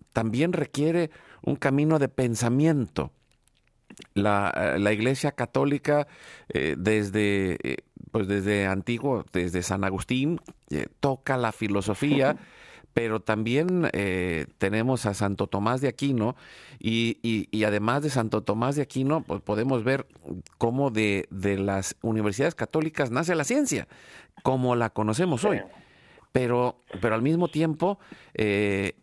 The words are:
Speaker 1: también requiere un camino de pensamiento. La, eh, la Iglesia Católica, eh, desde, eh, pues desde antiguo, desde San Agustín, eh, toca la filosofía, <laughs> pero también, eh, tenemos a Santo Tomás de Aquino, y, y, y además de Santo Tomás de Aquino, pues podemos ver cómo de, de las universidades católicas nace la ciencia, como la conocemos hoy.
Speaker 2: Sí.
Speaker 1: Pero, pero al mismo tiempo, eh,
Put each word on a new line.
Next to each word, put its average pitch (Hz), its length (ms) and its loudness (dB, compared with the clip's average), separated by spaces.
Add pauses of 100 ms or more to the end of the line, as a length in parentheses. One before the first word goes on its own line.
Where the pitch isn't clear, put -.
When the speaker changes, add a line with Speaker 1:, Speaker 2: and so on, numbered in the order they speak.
(140)
Speaker 1:
también 120 400 0
requiere 160 580 0 (320)
un 143 120 0
camino 147 440 2
de 139 100 2
pensamiento. 123 1000 0 (1040)
La, 101 360 2 (240)
eh, 90 40 0
la 104 140 2
Iglesia 131 400 0
Católica, 143 720 0 (420)
eh, 71 280 0
desde, 101 880 0
eh, 65 140 -4 (340)
pues 107 160 -2
desde 101 380 2
antiguo, 113 680 -2
desde 90 300 0
San 95 220 -2
Agustín, 127 580 -2 (300)
eh, 73 160 -4 (120)
toca 135 380 -2
la 117 140 0
filosofía, 110 880 0
<laughs> - 40 -20 (480)
pero 110 260 0
también, 135 720 0
eh, 90 560 0 (100)
tenemos 113 480 0
a 104 80 0
Santo 98 340 -2
Tomás 113 340 0
de 139 80 0
Aquino, 123 480 -2 (420)
y, 113 420 0
y, 110 300 0
y 107 140 2
además 107 380 0
de 151 60 -2
Santo 113 320 0
Tomás 120 360 -2
de 147 60 0
Aquino, 139 380 -2
pues 95 200 -6
podemos 113 420 0
ver 131 240 -2 (500)
cómo 127 340 0
de, 104 380 2
de 98 280 0
las 98 440 -2
universidades 110 540 0
católicas 151 560 -2
nace 165 240 0
la 156 80 0
ciencia, 240 460 0 (540)
como 127 320 2
la 117 160 0
conocemos 113 520 0
hoy. 208 140 2
Speaker 2:
Sí. - 60 -6 (680)
Speaker 1:
Pero, 123 460 0 (240)
pero 110 140 2
al 113 60 0
mismo 160 280 2
tiempo, 165 500 0 (340)
eh, 101 680 0